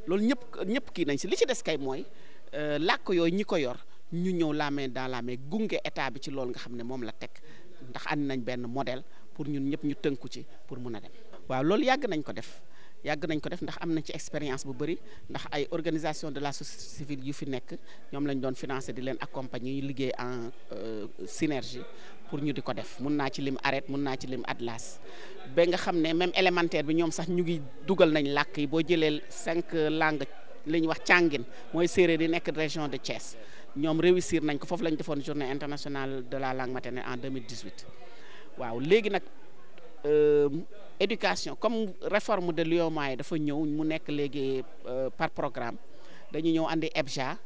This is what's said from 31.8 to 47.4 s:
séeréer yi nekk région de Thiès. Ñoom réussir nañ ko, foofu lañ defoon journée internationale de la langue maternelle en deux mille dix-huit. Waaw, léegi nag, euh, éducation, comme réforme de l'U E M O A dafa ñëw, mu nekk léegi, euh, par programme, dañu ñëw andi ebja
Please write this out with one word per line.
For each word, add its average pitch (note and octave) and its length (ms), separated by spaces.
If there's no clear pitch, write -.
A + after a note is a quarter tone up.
séeréer E3 340
yi E3 80
nekk E3 280
région D3+ 320
de C3 100
Thiès. - 380
Ñoom D#3+ 240
réussir F3 420
nañ D3+ 160
ko, - 80
foofu F3 160
lañ E3 140
defoon D3 260
journée C#3+ 260
internationale C#3 800
de C3+ 80
la C3+ 160
langue C3 200
maternelle B2 340
en B2+ 100
deux C3 140
mille C3 160
dix-huit. G#2 400
Waaw, A#2 220
léegi F#3+ 280
nag, F#3 140
euh, D3 440
éducation, F#3 540
comme A3 380
réforme F3+ 500
de D#3+ 100
l'U D#3+ 140
E E3+ 100
M E3 100
O D3+ 40
A C3+ 160
dafa E3 220
ñëw, D3 260
mu D3+ 220
nekk D#3+ 220
léegi, C#3 540
euh, C3 240
par D#3+ 200
programme, B2 460
dañu D#3+ 200
ñëw D#3+ 160
andi D#3+ 260
ebja C#3 520